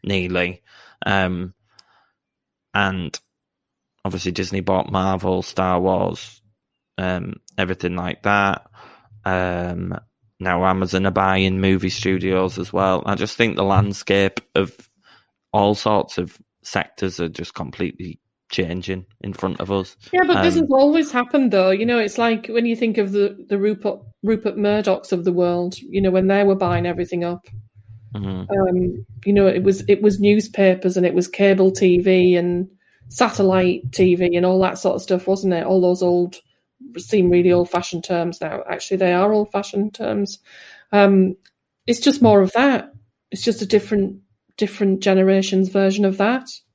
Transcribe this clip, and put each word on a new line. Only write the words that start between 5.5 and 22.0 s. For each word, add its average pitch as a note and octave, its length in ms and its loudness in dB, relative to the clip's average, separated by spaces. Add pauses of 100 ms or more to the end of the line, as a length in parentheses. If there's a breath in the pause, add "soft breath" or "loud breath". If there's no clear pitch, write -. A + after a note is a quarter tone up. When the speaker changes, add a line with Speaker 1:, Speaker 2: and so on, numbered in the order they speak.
Speaker 1:
Wars, F2+ 640 -4 (560)
um, F2+ 380 -6 (220)
everything F2+ 380 -4
like F2+ 280 -8
that. G2+ 420 0 (580 soft breath)
Um, F2+ 720 -4 (440)
now F#2 260 0
Amazon F#2+ 400 0
are F#2+ 60 2
buying F#2+ 500 0
movie F#2+ 280 2
studios F#2 680 -2
as F2+ 160 -8
well. F#2+ 320 0
I G2+ 80 -2
just F#2 240 -6
think A2+ 180 0
the - 80 -2
landscape G2 760 0 (160)
of F#2+ 200 -2 (800 soft breath)
all G#2 220 2
sorts - 420 -2
of F2+ 180 -8 (280)
sectors - 560 -6
are E2+ 100 -4
just - 240 -12
completely - 680 -10 (300)
changing F#2 560 -6 (160)
in G2 120 -10
front - 260 -6
of F#2 120 -8
us. F#2+ 240 -6 (160 loud breath)
Speaker 2:
Yeah, F#4 140 0
but - 160 2
this D#4+ 140 2
Speaker 1:
Um, E4 60 2
Speaker 2:
has C#4 100 0
always D4 400 4
happened, B3 400 0
though. F#3+ 180 2
You G3+ 160 0
know, A#3+ 140 0
it's G#3 180 -4